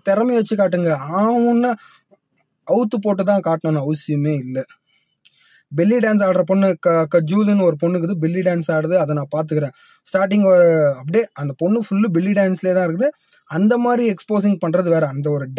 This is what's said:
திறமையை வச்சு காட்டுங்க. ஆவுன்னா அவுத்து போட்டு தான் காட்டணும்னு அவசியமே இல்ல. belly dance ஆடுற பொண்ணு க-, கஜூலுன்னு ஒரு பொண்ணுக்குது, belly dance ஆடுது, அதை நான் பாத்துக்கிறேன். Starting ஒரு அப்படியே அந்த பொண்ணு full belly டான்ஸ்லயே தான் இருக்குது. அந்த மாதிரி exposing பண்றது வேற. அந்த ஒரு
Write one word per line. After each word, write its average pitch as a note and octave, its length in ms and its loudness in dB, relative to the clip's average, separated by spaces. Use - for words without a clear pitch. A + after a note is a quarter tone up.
திறமையை A#3 360 0
வச்சு G#3+ 160 -2
காட்டுங்க. F3 380 0
ஆவுன்னா A#3+ 560 2
அவுத்து A3 300 0
போட்டு G3 220 -2
தான் G3 180 2
காட்டணும்னு D#3 480 -2
அவசியமே D3+ 480 -4
இல்ல. C3 280 -8
belly G3 240 2
dance G#3+ 240 2
ஆடுற F#3 180 2
பொண்ணு F#3+ 380 2
க-, E3 360 0
கஜூலுன்னு G3+ 460 2
ஒரு E3+ 140 2
பொண்ணுக்குது, F3 360 -2
belly E3+ 200 -2
dance E3+ 300 -2
ஆடுது, D#3+ 240 0
அதை D3+ 200 0
நான் C#3+ 200 -6
பாத்துக்கிறேன். D3+ 360 -4
Starting G3 320 2
ஒரு E3+ 480 4
அப்படியே E3 400 -2
அந்த C#3+ 240 -8
பொண்ணு G3+ 220 0
full G#3 340 0
belly F3 180 0
டான்ஸ்லயே F#3 420 0
தான் F3+ 140 0
இருக்குது. F3+ 200 -2
அந்த G3+ 320 0
மாதிரி A#3+ 360 0
exposing G3+ 440 -2
பண்றது F3 160 0
வேற. E3 240 2
அந்த C#3 220 -6
ஒரு C3+ 300 -4